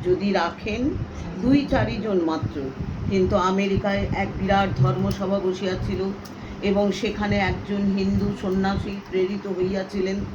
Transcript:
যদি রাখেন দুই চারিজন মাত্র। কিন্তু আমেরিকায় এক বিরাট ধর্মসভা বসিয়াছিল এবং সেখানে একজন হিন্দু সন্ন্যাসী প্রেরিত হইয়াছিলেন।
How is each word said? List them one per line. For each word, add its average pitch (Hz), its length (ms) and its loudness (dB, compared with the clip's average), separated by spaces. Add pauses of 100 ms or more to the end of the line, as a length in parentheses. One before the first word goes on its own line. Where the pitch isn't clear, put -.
যদি 190 280 2
রাখেন 208 560 0 (540)
দুই 262 280 6
চারিজন 214 500 2
মাত্র। 160 400 -2 (500)
কিন্তু 190 260 4
আমেরিকায় 196 680 2 (100)
এক 190 120 0 (120)
বিরাট 196 280 4 (100)
ধর্মসভা 190 600 2
বসিয়াছিল 190 760 -2 (500)
এবং 202 300 2
সেখানে 208 440 -2
একজন 202 460 0 (140)
হিন্দু 196 360 0 (100)
সন্ন্যাসী 196 480 0 (200)
প্রেরিত 196 360 0
হইয়াছিলেন। 190 680 -2 (180)